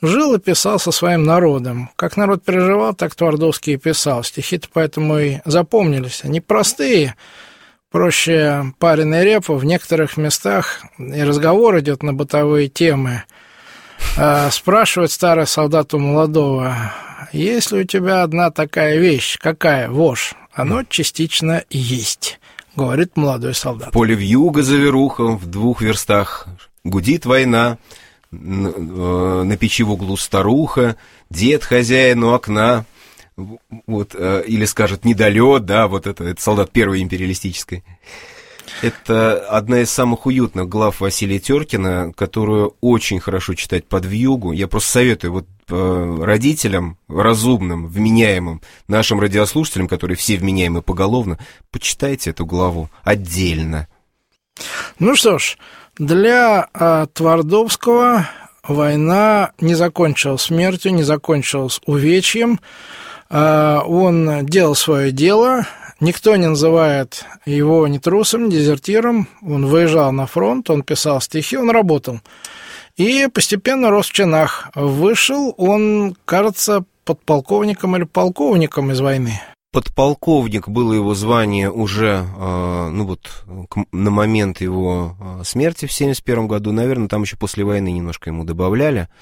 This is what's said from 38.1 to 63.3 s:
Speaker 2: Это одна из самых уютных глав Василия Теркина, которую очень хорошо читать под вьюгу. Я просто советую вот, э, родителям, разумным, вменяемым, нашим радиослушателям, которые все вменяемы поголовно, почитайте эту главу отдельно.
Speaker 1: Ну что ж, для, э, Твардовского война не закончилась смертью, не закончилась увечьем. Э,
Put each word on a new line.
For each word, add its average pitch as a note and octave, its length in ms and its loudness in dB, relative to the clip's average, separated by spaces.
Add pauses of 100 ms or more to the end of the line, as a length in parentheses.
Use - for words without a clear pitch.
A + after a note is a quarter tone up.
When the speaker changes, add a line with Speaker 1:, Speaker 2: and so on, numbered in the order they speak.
Speaker 2:
Это A2 680 0
одна A2 300 0
из A#2 100 0
самых A#2+ 360 -2
уютных A#2+ 420 0
глав G#2 320 -2
Василия G2 400 -2
Теркина, F#2+ 760 -2
которую G#2 680 -2
очень A2+ 380 2
хорошо F#2 340 -6
читать - 320 -6
под F#2 200 -4
вьюгу. A2 460 -2
Я F#2 160 -4
просто G#2+ 240 -2
советую A#2+ 420 2
вот, F#2 120 -6 (240)
э, F2 520 -2
родителям, G#2 760 0 (100)
разумным, G#2 800 0
вменяемым, G2 720 0 (260)
нашим G#2+ 320 0
радиослушателям, G#2 680 0
которые F2+ 280 -4
все G2+ 220 -2
вменяемы F2+ 440 -2
поголовно, F#2+ 580 -2 (320)
почитайте - 580 -6
эту E2 160 -8
главу E2+ 440 -2 (140)
отдельно. E2 840 -2 (1120)
Speaker 1:
Ну A#3+ 160 2
что G3 240 4
ж, - 180 -4 (400)
для, G3+ 760 2
э, D#3+ 400 2
Твардовского G#3 1160 2 (380)
война D#3+ 920 2
не E3 160 2
закончилась D#3+ 640 0
смертью, F#3 520 0
не E3+ 100 2
закончилась C#3+ 800 -2
увечьем. F3+ 760 2 (680)
Э, D3+ 580 2